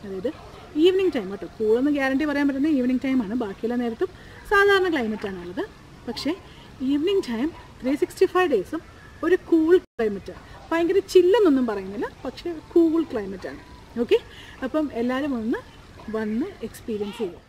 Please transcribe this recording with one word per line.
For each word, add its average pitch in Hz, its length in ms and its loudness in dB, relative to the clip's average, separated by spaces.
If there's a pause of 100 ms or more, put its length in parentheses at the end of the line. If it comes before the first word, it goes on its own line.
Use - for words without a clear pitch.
അതായത് 190 260 -6 (540)
evening 370 320 4
time 190 160 -4
കേട്ടോ, 190 160 -10 (100)
കൂളെന്ന് 240 380 2
guarantee 269 340 0
പറയാൻ 285 180 0
പറ്റുന്ന 285 320 2
evening 254 260 0
ടൈമാണ്. 247 280 0 (100)
ബാക്കിയെല്ലാ 226 400 -4
നേരത്തും 240 260 -4 (400)
സാധാരണ 403 440 4
ക്ലൈമറ്റാണ് 214 500 -4
ഉള്ളത്. 180 200 -6 (440)
പക്ഷേ 262 240 -6 (580)
evening 339 380 0
time 240 180 -2 (340)
three 262 200 -2
സിക്സ്റ്റി - 320 0
ഫൈവ് 359 200 2
ഡേയ്സും 240 280 -2 (460)
ഒരു 359 100 4 (120)
cool 320 240 4 (120)
ക്ലൈമറ്റാണ്. 202 560 -6 (300)
ഭയങ്കര 339 280 2 (140)
ചില്ലെന്നൊന്നും 359 580 6
പറയുന്നില്ല, 202 360 -6 (180)
പക്ഷേ 285 240 -8 (240)
cool 330 280 4 (120)
ക്ലൈമറ്റാണ്. 196 480 -8 (420)
ഓക്കെ, 403 160 2 (460)
അപ്പം 311 200 -2 (160)
എല്ലാവരും 262 400 -2
ഒന്ന് 247 180 -4 (580)
വന്ന് 220 300 -4 (200)
experience 208 540 -8
ചെയ്യുക. 175 280 -6